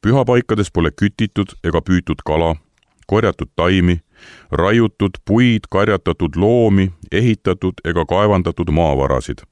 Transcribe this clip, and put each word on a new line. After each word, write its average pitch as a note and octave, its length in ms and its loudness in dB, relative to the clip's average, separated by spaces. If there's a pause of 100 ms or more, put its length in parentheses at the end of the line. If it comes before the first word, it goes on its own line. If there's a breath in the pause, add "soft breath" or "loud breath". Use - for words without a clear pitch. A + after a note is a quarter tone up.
Pühapaikades A#2+ 680 0
pole E2 180 0
kütitud - 720 -4
ega E2 160 0
püütud F2 440 -2
kala, D#2+ 300 0 (520)
korjatud G#2 500 -2
taimi, F2 440 2 (500 loud breath)
raiutud G2+ 760 0
puid, A2+ 460 2
karjatatud F#2 680 -2
loomi, G2 560 2 (200)
ehitatud G2 720 -2
ega E2 220 -2
kaevandatud F2+ 640 0
maavarasid. C#2 800 0